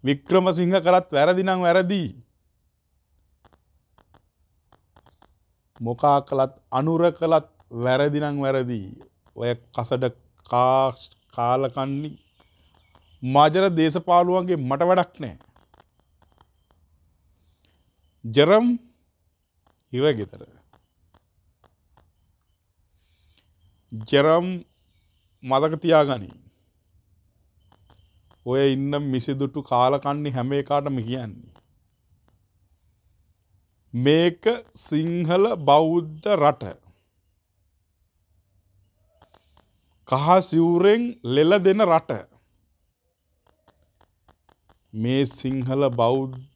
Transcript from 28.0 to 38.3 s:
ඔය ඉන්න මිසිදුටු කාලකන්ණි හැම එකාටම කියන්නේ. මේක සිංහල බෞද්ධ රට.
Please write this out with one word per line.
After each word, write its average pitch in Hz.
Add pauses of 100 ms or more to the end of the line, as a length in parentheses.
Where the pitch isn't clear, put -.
ඔය 135
ඉන්න 139
මිසිදුටු 139
කාලකන්ණි 143
හැම 127
එකාටම 143
කියන්නේ. 117 (2500)
මේක 156 (300)
සිංහල 170
බෞද්ධ 156
රට. 151 (3500)